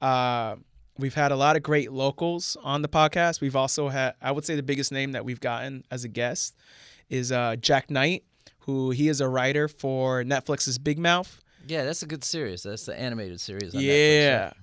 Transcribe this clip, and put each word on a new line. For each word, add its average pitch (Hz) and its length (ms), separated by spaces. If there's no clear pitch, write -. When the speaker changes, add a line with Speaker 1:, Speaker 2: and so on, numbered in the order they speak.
Speaker 1:
Uh, 123 540
we've 135 160
had 143 180
a 139 40
lot 143 200
of 151 80
great 147 280
locals 156 720
on 139 180
the 147 80
podcast. 165 520
We've 139 140
also 139 340
had, 131 320
I 131 100
would 147 140
say 165 100
the 143 80
biggest 139 280
name 135 220
that 117 120
we've 123 140
gotten 127 500
as 123 140
a 123 60
guest 120 460
is, 127 220
uh, 120 240
Jack 131 340
Knight, 151 340
who 135 320
he 143 160
is 143 140
a 135 60
writer 135 400
for 131 560
Netflix's 131 540
Big 147 220
Mouth. 175 420
Speaker 2:
Yeah, 147 200
that's 160 180
a - 40
good 147 160
series. 113 400
That's 104 220
the - 140
animated 107 420
series 98 320
on 135 80
Speaker 1:
Yeah. 139 120
Speaker 2:
Netflix, 147 520
right? - 180